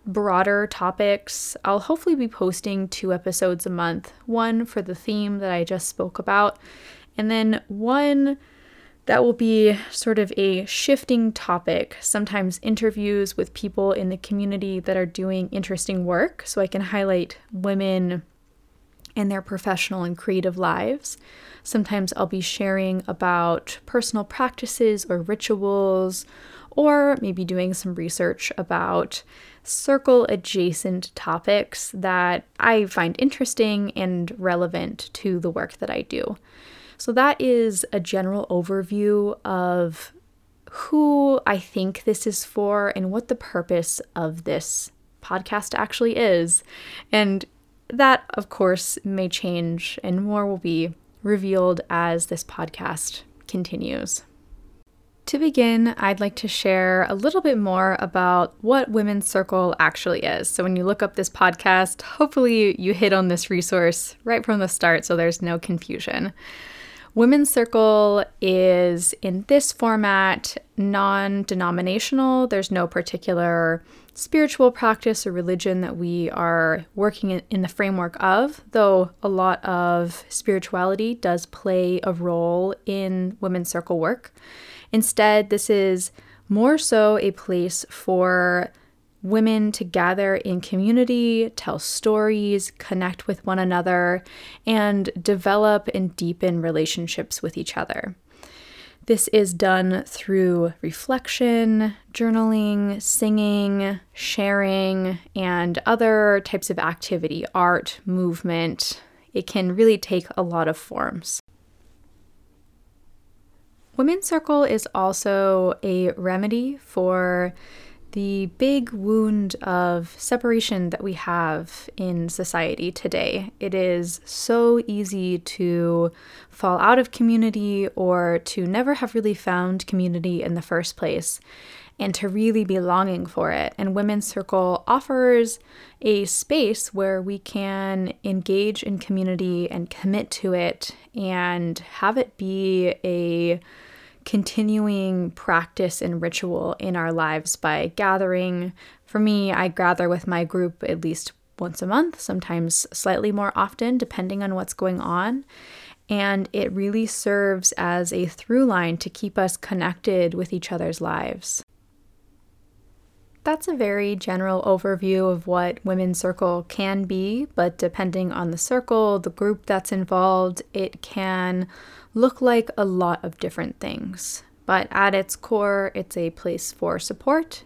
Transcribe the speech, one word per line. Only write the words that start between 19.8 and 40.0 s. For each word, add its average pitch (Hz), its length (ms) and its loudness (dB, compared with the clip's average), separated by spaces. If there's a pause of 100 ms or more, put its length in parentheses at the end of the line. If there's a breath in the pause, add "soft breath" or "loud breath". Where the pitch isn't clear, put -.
and 175 140 -4
creative 185 400 -2
lives. 185 600 -2 (440 loud breath)
Sometimes 202 540 -2
I'll - 100 -2
be 190 140 -4
sharing 190 640 -2
about 175 800 -2
personal 226 380 -2
practices 226 840 -2
or 175 120 -2
rituals, 196 1040 0 (440 loud breath)
or 285 500 4
maybe 185 240 -4
doing 180 300 -2
some 180 220 -6
research - 600 -4
about 175 680 -2 (400 loud breath)
circle 269 680 4
adjacent 180 840 -2
topics - 760 -2
that 180 520 0 (140)
I 220 260 4
find 180 340 -2
interesting 220 720 0
and 180 460 -4
relevant 175 800 -2
to 185 240 -2
the 170 100 -2
work 165 300 -6
that - 100 -6
I - 140 -4
do. - 340 -6 (600 loud breath)
So - 140 -4
that 262 300 2
is 233 500 2
a 202 80 0
general 190 500 -2
overview 202 920 0
of 180 720 -2 (560)